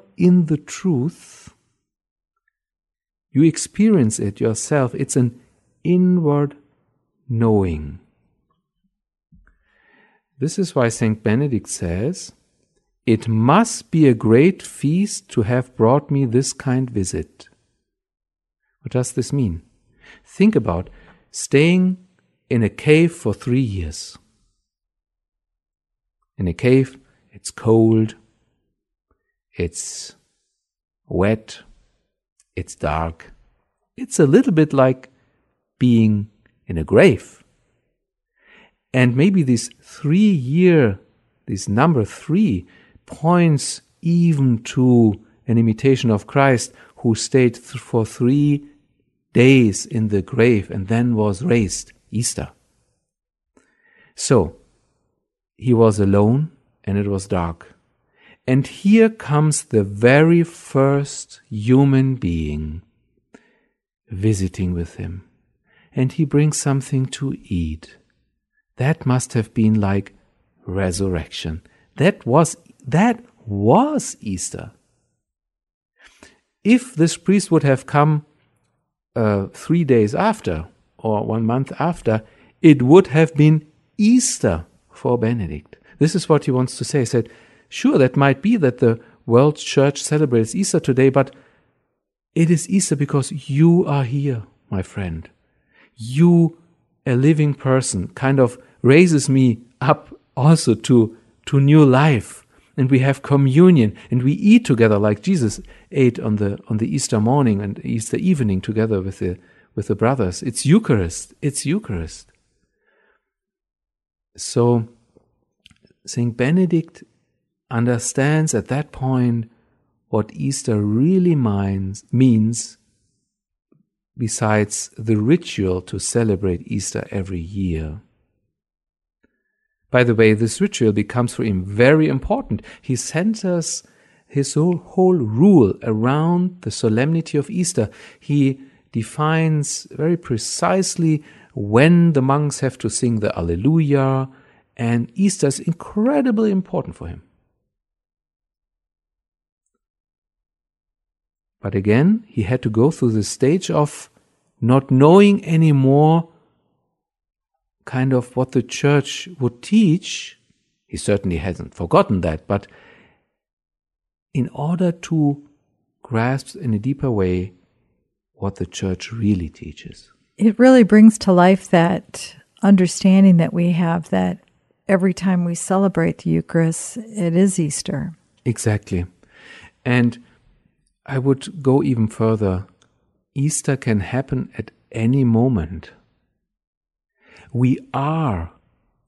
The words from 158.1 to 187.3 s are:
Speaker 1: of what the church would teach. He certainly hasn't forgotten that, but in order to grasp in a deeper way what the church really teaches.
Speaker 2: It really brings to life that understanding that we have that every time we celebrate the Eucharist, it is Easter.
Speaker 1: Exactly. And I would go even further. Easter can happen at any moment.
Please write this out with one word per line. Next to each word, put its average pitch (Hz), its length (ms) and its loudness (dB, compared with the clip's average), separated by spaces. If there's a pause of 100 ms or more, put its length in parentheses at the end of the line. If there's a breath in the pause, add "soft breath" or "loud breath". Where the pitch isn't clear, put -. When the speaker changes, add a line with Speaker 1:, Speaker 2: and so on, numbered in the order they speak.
Speaker 1:
of 123 220 -2
what 127 180 -2
the 117 100 0
church - 640 -2 (100)
would 120 220 -4
teach. - 800 0 (480)
He - 100 -12
certainly 95 400 -2
hasn't 87 380 -10
forgotten 98 460 -2
that, 80 260 -6
but 101 200 -4 (1700 soft breath)
in 127 160 -4
order 170 420 -4
to 151 560 -4 (540)
grasp 123 540 -4
in 123 180 -4
a 101 60 -2
deeper 135 320 -4
way 92 420 -2 (800)
what 95 220 -8
the 95 100 -10
church - 460 -10
really 101 380 -4
teaches. - 600 -20 (280)
Speaker 2:
It 214 200 2
really 254 260 8
brings 214 360 8
to - 120 0
life 180 380 4
that - 640 -2 (280)
understanding 190 720 4
that 165 160 0
we 175 180 0
have 170 380 -2
that 180 300 -2 (480)
every 190 260 0
time 180 320 -2
we 170 100 -4
celebrate 185 640 -2
the 170 120 -4
Eucharist, 165 680 -2
it 208 380 -6
is 190 240 2
Easter. 156 540 -6 (300)
Speaker 1:
Exactly. 107 640 -4 (800 soft breath)
And 120 380 0 (800 soft breath)
I 135 140 -6
would 135 420 -4
go 135 220 2
even 117 240 -2
further. 107 580 -2 (680)
Easter 139 440 -4
can 110 240 -2
happen 127 560 -8
at - 140 -12 (200)
any 120 320 -2
moment. 113 680 -2 (1600 soft breath)